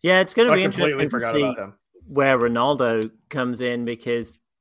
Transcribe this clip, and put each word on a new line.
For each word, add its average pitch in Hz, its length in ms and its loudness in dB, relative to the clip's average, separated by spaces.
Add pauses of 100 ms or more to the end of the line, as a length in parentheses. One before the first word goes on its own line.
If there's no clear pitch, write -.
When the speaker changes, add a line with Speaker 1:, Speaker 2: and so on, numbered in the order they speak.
Speaker 1:
Yeah, 180 200 4
it's 190 120 -2
gonna 233 180 4
Speaker 2:
I - 60 6
Speaker 1:
be 185 60 2
Speaker 2:
completely 170 400 0
Speaker 1:
interesting 147 60 -2
to - 0 -
Speaker 2:
forgot 117 260 -4
Speaker 1:
see 113 60 2
Speaker 2:
about 123 160 -2
him. 101 160 -12 (340)
Speaker 1:
where 135 300 2
Ronaldo 120 760 0 (180)
comes 123 320 -6
in 120 220 -4
because, 117 540 -6 (240)